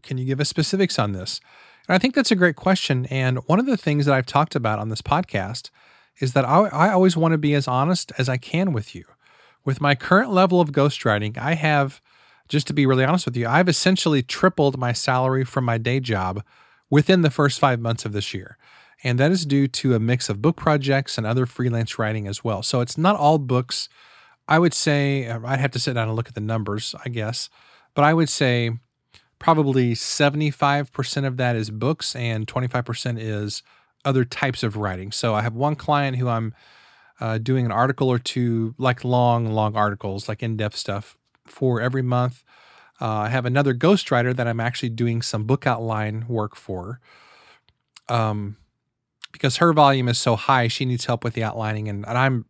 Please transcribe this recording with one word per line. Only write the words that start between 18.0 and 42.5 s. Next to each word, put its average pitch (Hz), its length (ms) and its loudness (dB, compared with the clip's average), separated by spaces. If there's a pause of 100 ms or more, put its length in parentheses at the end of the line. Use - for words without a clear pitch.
of 107 60 -6
this 101 240 -6
year. 95 220 -12 (440)
And 123 160 0
that 143 140 4
is 175 140 0
due 139 220 2
to 127 280 0
a 110 40 2
mix 120 280 0
of 101 140 -4
book 160 160 2
projects 139 600 0
and 113 80 -4
other 123 200 0
freelance 117 520 -4
writing 107 300 -2
as 101 160 -8
well. 104 180 -4
So 127 200 -2
it's - 160 -4
not 185 180 2
all 151 220 4
books. 123 500 -2 (580)
I 160 140 4
would 170 140 4
say, 139 520 0
uh, 117 200 -6
I'd 131 160 -2
have 135 100 0
to 123 80 -4
sit 131 140 -2
down 113 160 -2
and 110 80 -2
look 117 100 -4
at - 80 -16
the 107 60 -8
numbers, 107 540 -4 (100)
I - 20 -6
guess, 117 420 -6 (440)
but 143 100 2
I 151 100 4
would 165 140 2
say 120 440 0 (680)
probably 131 580 2
seventy-five 143 960 0
percent 139 340 -4
of 127 120 -4
that 123 180 0
is 110 140 -4
books 120 440 -4
and 113 320 -4
twenty-five 127 380 -4
percent 117 360 -6
is 104 440 -6 (400)
other 131 220 2
types 127 380 -4
of 107 120 -4
writing. 98 380 -6
So 113 200 -2
I 107 100 0
have 113 100 -4
one 143 220 -2
client 143 420 -2
who 127 100 -2
I'm, 113 260 -2 (680)
uh, 113 160 -2
doing 123 280 0
an 113 60 -2
article 131 380 2
or 123 100 2
two, 117 580 -2
like, 127 260 0
long, 120 500 2
long 107 220 0
articles, 101 540 -2
like, 107 120 -8
in-depth 110 340 -4
stuff - 420 -8 (280)
for 123 360 0
every 127 200 -2
month. 123 420 -2 (580)